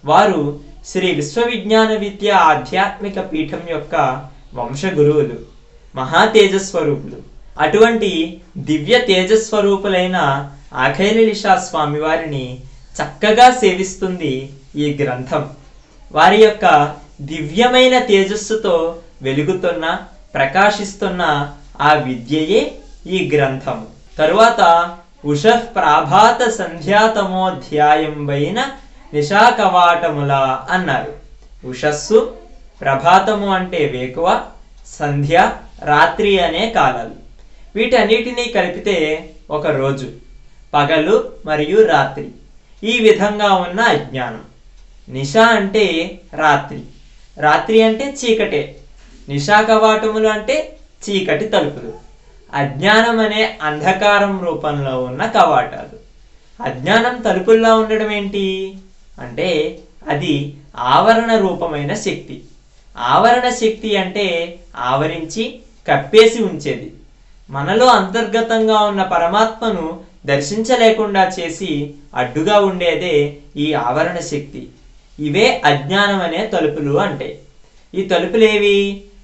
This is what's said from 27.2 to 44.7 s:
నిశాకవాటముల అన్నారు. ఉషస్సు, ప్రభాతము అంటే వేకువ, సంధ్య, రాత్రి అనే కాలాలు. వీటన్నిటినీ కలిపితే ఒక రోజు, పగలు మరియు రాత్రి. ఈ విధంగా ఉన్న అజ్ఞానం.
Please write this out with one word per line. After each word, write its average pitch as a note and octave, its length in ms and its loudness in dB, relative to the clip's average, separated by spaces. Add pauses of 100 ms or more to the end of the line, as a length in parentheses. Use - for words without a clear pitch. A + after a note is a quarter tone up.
నిశాకవాటముల E3+ 1400 2 (120)
అన్నారు. F3 420 -4 (540)
ఉషస్సు, D3 680 0 (440)
ప్రభాతము G3 720 2
అంటే F3+ 340 -2
వేకువ, B2+ 560 -2 (560)
సంధ్య, D3+ 540 0 (320)
రాత్రి E3+ 540 2
అనే F3 320 -2
కాలాలు. B2 440 -2 (600)
వీటన్నిటినీ A3+ 680 0
కలిపితే F3+ 840 -2 (200)
ఒక D3 160 -4
రోజు, C3+ 420 -2 (680)
పగలు D#3 580 2 (140)
మరియు D#3 400 2
రాత్రి. C#3 420 -2 (560)
ఈ A#3+ 140 0
విధంగా G#3 560 4
ఉన్న F3+ 260 -2
అజ్ఞానం. B2+ 640 -2 (640)